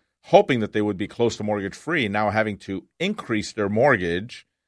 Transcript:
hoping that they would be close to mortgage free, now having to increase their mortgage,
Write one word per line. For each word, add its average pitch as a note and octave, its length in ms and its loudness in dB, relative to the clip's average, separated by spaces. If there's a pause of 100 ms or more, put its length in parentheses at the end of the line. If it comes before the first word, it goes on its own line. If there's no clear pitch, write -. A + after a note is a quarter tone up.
(260)
hoping E3 360 4
that G2+ 100 -4
they G#2+ 100 -2
would G#2 160 -2
be G2 100 -6
close A#2+ 300 -2
to G#2+ 60 -10
mortgage G2+ 320 -4
free, D3 320 -4
now G#2 220 0
having G#2+ 300 -2
to F#2+ 260 -10 (140)
increase D#3 520 -4
their G2+ 180 -2
mortgage, G#2 760 0 (200)